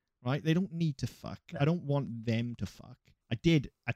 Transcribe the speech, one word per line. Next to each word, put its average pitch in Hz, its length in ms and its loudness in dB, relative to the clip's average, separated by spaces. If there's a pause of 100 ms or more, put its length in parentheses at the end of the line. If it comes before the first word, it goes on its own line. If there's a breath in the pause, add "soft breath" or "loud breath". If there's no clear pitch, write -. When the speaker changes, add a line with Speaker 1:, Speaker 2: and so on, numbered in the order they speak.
(240)
Speaker 1:
right? 131 200 0
They 156 100 4
don't 185 200 0
need 165 260 0
to 123 80 -2
fuck. - 320 -10 (140)
Speaker 2:
No. - 80 -6
Speaker 1:
I 143 40 2
don't 165 180 2
want 135 420 -2
them 117 340 0
to 101 60 -6
fuck. - 320 -12 (340)
I 117 40 -4
did 151 360 4 (160)
at 120 80 -2